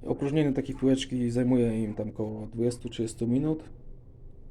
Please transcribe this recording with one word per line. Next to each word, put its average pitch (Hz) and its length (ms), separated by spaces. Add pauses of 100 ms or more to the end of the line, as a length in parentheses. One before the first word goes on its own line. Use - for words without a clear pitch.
opróżnienie 143 480
takiej - 220
piłeczki 127 560
zajmuje 120 520
im 104 100
tam 107 160
około 107 380
dwudziestu, 120 420
trzydziestu 113 380
minut, 151 360 (880)